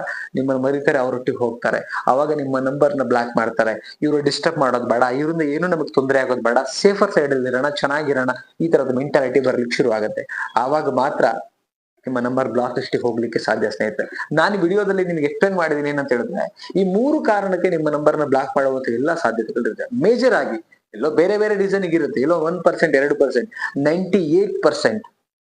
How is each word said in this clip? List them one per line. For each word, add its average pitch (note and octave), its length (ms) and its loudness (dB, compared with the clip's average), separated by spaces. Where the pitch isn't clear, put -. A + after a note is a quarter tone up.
ನಿಮ್ಮನ್ನ C3 260 0
ಮರಿತಾರೆ, C#3+ 380 0
ಅವರೊಟ್ಟಿಗೆ B2+ 400 -2
ಹೋಗ್ತಾರೆ. A#2 420 -2
ಅವಾಗ C#3+ 260 2
ನಿಮ್ಮ C3+ 260 -2
ನಂಬರ್ C#3 380 0
ನ C3+ 60 0
ಬ್ಲಾಕ್ A#2+ 340 0
ಮಾಡ್ತಾರೆ. A2+ 680 -2
ಇವ್ರು D3+ 180 2
ಡಿಸ್ಟರ್ಬ್ C#3+ 380 -2
ಮಾಡೋದು B2 280 0
ಬೇಡ, A#2 160 4
ಇವರಿಂದ D3+ 400 0
ಏನು D3+ 240 -2
ನಮಗ್ D#3+ 280 -2
ತೊಂದ್ರೆ C3+ 240 2
ಆಗೋದು B2 240 0
ಬೇಡ, A#2 160 2
ಸೇಫರ್ G3+ 380 2
ಸೈಡ್ C#3+ 200 2
ಅಲ್ಲಿ B2+ 180 0
ಇರೋಣ, C3 180 0
ಚೆನ್ನಾಗಿರೋಣ, C#3 600 -2
ಈ E3 80 0
ತರದ C#3 300 2
ಮೆಂಟಾಲಿಟಿ C#3 420 2
ಬರ್ಲಿಕ್ಕೆ A#2+ 360 0
ಶುರು B2+ 160 2
ಆಗುತ್ತೆ. - 640 -4
ಆವಾಗ C#3 320 0
ಮಾತ್ರ C3 360 0
ನಿಮ್ಮ C3 120 -4
ನಂಬರ್ B2+ 300 -2
ಬ್ಲಾಕ್ B2 300 -2
ಲಿಸ್ಟ್ B2+ 180 -4
ಗೆ A#2+ 60 -4
ಹೋಗ್ಲಿಕ್ಕೆ A#2 360 -2
ಸಾಧ್ಯ. A2 320 -2
ಸ್ನೇಹಿತರೆ, - 640 -6
ನಾನು F3+ 260 2
ವಿಡಿಯೋದಲ್ಲಿ F#3+ 460 2
ನಿಮ್ಗೆ E3 200 -2
ಎಕ್ಸ್ಪ್ಲೈನ್ F#3+ 320 2
ಮಾಡಿದೀನಿ D3+ 320 0
ಏನಂತ C#3+ 240 -2
ಹೇಳಿದ್ರೆ, A#2 320 -2
ಈ G3 80 4
ಮೂರು C#4 260 2
ಕಾರಣಕ್ಕೆ F#3+ 500 0
ನಿಮ್ಮ D#3 180 0
ನಂಬರ್ D3 300 2
ನ D3+ 60 0
ಬ್ಲಾಕ್ C3+ 320 0
ಮಾಡುವಂತ C3+ 320 0
ಎಲ್ಲಾ C3 260 0
ಸಾಧ್ಯತೆಗಳು A2+ 500 -2
ಇರುತ್ತೆ. G#2 200 -4
ಮೇಜರ್ A3+ 300 4
ಆಗಿ B2+ 240 -2
ಎಲ್ಲೋ G#2+ 160 -2
ಬೇರೆ F#3+ 280 4
ಬೇರೆ G#3+ 160 2
ರೀಸನ್ F#3+ 300 0
ಇರುತ್ತೆ, D#3+ 360 0
ಎಲ್ಲೋ E3 200 2
ಒನ್ E3+ 240 -2
ಪರ್ಸೆಂಟ್, E3 320 2
ಎರಡು C#3+ 180 2
ಪರ್ಸೆಂಟ್, B2+ 360 0
ನೈಂಟಿ F3 420 0
ಏಟ್ F3+ 460 2
ಪರ್ಸೆಂಟ್ A#2 400 0